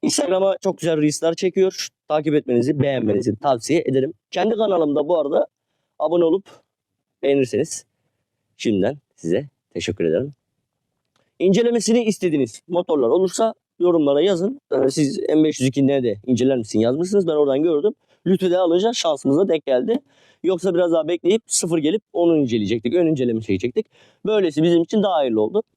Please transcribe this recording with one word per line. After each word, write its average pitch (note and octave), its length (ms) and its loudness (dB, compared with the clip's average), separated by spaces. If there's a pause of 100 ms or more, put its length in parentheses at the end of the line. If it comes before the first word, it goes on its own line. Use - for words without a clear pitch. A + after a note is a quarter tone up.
Instagram'a F#3+ 600 0
çok F3+ 160 -2
güzel D#3+ 240 -2
reels'ler D3+ 320 0
çekiyor. F#3 540 -2 (200)
Takip D3+ 260 0
etmenizi, C3+ 460 0
beğenmenizi A2+ 560 0
tavsiye C#3 500 -2
ederim. C3+ 280 0 (180)
Kendi G#3+ 240 -2
kanalımda D#3+ 520 0
bu E3+ 120 0
arada D#3 280 -2 (520)
abone E3+ 240 0
olup E3 220 0 (800)
beğenirseniz C#3 640 -2 (720)
şimdiden A2 400 -2 (180)
size G#2 340 -4 (240)
teşekkür F#2+ 320 -6
ederim. G#2+ 280 -2 (1040)
İncelemesini A3+ 640 2
istediğiniz D#3+ 640 -2
motorlar E3+ 400 0
olursa F#3 460 0 (260)
yorumlara D#3 420 2
yazın. G3 400 -2 (100)
Ee, C3+ 180 0
siz C#3 300 -2
M D#3 240 2
beş D#3 160 -2
yüz B2+ 80 2
iki C3+ 200 0
N C#3 160 0
de G#2+ 220 -2
inceler B2+ 320 2
misin G#2+ 220 -4
yazmışsınız. E3 480 0
Ben E3 60 -2
oradan C#3+ 300 2
gördüm. E3 300 0 (340)
Lütfü F#3 240 2
de F3 60 2
alınca F#3 360 2
şansımıza D3+ 540 0
denk D#3+ 180 -2
geldi. C#3 340 0 (440)
Yoksa F3+ 300 0
biraz F3 180 0
daha D#3+ 160 0
bekleyip F3 400 0
sıfır E3+ 300 -2
gelip D#3+ 240 0 (120)
onu E3+ 240 2
inceleyecektik. A#2 560 -2
Ön F3 120 2
inceleme B2+ 360 -2
çekecektik. B2 440 -4 (400)
Böylesi F3+ 380 0
bizim E3+ 200 4
için G#3 200 0
daha G3 100 0
hayırlı B2+ 280 0
oldu. F#3+ 220 -2 (140)